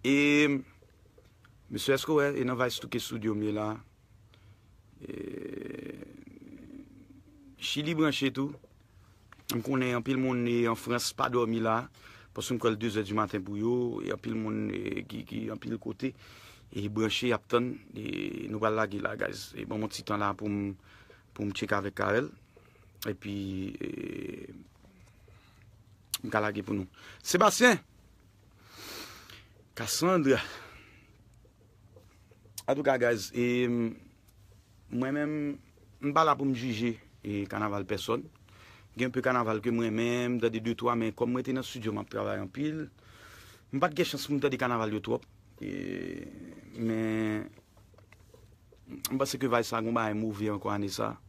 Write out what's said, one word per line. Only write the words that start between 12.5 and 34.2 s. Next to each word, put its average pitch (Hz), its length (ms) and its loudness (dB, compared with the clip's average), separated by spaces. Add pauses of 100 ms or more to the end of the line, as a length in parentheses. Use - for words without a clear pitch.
m 104 60 -4
kwè 113 120 4
l 104 60 -4
dezè 110 260 0
dimaten 104 380 0
pou 101 160 -4
yo. 120 160 2 (380)
Anpil 113 240 -6
moun 107 280 -2 (420)
ki, 110 200 -8
ki, 110 260 -4
anpil 117 280 -6
kote 123 320 -4 (760)
branche 110 380 2
y 120 80 4
ap - 120 -4
tann, 120 240 2 (220)
nou - 680 -4
pral 110 180 4
lage 101 220 0
la, 104 160 -2
gaz. 98 340 -4 (120)
Ban 107 140 -4
m 110 80 0
yon - 80 -8
ti - 120 -8
tan 104 160 0
la, 101 140 0
pou 104 140 -4
mwen 101 240 -2 (600)
Pou 107 80 -4
mwen 101 140 -2
tcheke 104 180 0
avèk 101 240 -2
karèl 104 300 2 (840)
epi 101 240 -8 (3000)
m 107 100 -6
ka 110 80 4
lage, 104 240 0
pou 104 140 -2
nou. 92 80 -2 (400)
sebasyen 214 540 6 (1900)
Kasandra, 139 640 4 (2250)
antouka, 139 400 2
gaz. 117 320 2
Mwen 123 1800 -2